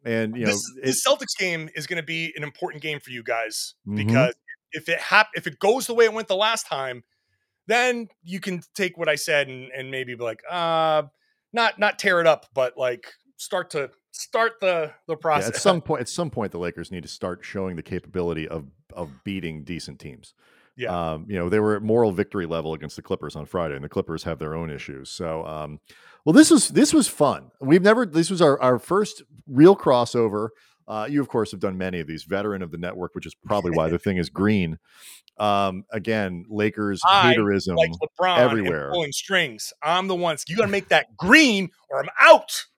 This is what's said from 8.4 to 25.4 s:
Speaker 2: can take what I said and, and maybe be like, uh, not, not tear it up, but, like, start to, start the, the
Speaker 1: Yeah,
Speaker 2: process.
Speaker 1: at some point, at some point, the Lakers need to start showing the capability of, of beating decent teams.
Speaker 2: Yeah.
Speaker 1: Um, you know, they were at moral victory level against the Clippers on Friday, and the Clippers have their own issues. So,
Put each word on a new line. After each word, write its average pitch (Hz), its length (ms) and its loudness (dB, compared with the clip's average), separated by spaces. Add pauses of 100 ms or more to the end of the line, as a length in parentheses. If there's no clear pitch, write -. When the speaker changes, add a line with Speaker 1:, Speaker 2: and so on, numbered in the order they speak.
Speaker 2:
can 180 220 -6 (120)
take 180 220 -4
what 165 140 -2
I 147 60 2
said 143 320 0
and, 131 220 -14
and 131 200 -10
maybe 131 240 -8
be 117 100 -10
like, 110 160 -6 (100)
uh, 160 520 2 (500)
not, 226 260 0
not 208 200 0
tear 185 240 2
it 165 40 4
up, 151 280 4
but, 127 240 -2
like, 123 340 -4 (240)
start 180 340 -6
to, 139 200 -6 (220)
start 226 480 -2
the, 165 320 0 (140)
the 160 80 -4
Speaker 1:
Yeah, 151 60 -12
Speaker 2:
process. 147 300 0
Speaker 1:
at 110 60 -8
some 185 240 2
point, 147 200 -4
at 120 80 -8
some 170 220 -4
point, 104 200 -6
the 85 80 -10
Lakers 85 320 -6
need 90 140 -10
to - 40 -16
start 90 340 -8
showing 92 340 -8
the 78 60 -10
capability 85 640 -6
of, 78 200 -10 (260)
of 76 320 -12
beating 82 380 -8
decent 76 380 -12
teams. - 340 -20 (420)
Speaker 2:
Yeah. 87 360 -4
Speaker 1:
Um, 78 160 -10
you 101 100 -6
know, 87 100 -2
they 107 120 2
were 107 160 2
at 101 60 -8
moral 110 280 2
victory 92 360 -4
level 80 280 -4
against 76 220 -12
the - 60 -14
Clippers 78 340 -6
on 76 100 -10
Friday, 82 300 -4
and 69 80 -12
the 73 40 -10
Clippers 82 360 -6
have 80 160 -6
their 78 140 -6
own 82 140 -6
issues. 69 420 -12
So, 82 360 -6